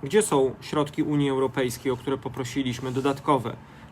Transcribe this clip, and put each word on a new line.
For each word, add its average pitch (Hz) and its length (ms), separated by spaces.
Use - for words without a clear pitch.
Gdzie 135 200
są 135 380
środki 151 420
Unii 147 280
Europejskiej, 131 600
o 123 40
które 131 220
poprosiliśmy, 127 720
dodatkowe? 135 640